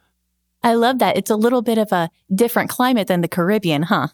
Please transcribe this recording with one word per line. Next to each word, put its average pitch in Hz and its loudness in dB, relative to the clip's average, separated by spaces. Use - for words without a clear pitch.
I 233 2
love 233 0
that. 196 2
It's 196 -2
a 214 0
little 240 2
bit 226 -2
of 214 -2
a 170 0
different 226 0
climate 247 0
than 175 0
the 165 -2
Caribbean, 175 0
huh? 165 -2